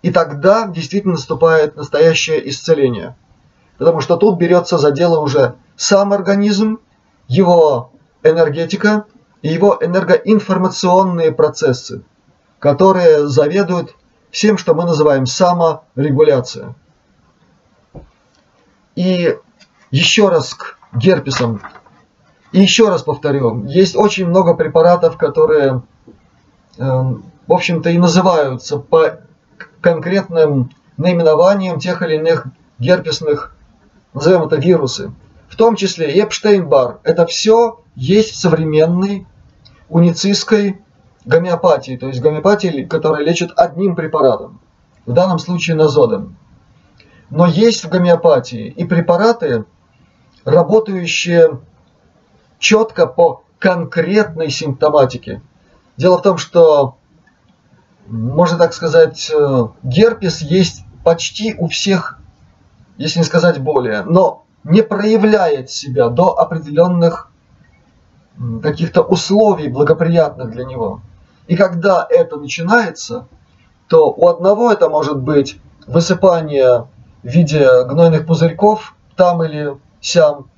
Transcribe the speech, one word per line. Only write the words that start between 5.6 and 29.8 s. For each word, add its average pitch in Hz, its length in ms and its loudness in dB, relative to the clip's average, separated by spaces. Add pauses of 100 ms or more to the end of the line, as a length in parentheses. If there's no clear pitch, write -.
сам 202 360 -2
организм, 202 680 -2 (480)
его 156 640 2 (300)
энергетика 165 840 0 (340)
и 147 80 -6
его 175 320 2
энергоинформационные 185 1500 0
процессы, 151 680 -2 (560)
которые 160 680 4
заведуют 156 680 -2 (360)
всем, 208 280 0
что 170 160 0
мы 165 100 0
называем 151 400 2
саморегуляция. 151 1500 0 (2250)
И 175 440 -2 (520)
еще 175 380 2
раз 165 260 -2
к - 220 -18 (160)
герпесам. 131 680 -2 (880)
И 185 80 2
еще 202 300 4
раз 175 120 -2
повторю, 135 640 -2
есть 170 320 0
очень 185 300 0
много 170 280 2
препаратов, 165 640 2
которые, 151 680 0 (960)
эм, 131 460 -4 (220)
в - 60 0
общем-то, 170 380 -2
и 175 80 0
называются 165 800 0
по - 420 0 (600)